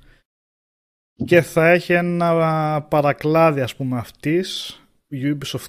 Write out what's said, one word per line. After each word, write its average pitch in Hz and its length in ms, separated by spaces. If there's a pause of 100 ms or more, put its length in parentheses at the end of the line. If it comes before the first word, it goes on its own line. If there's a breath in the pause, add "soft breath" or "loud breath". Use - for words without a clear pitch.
(1200 soft breath)
Και 175 180
θα 165 260
έχει 175 240
ένα 165 920
παρακλάδι, 151 760
ας 123 160
πούμε, 127 220
αυτής, - 800 (320)
Ubisoft 139 580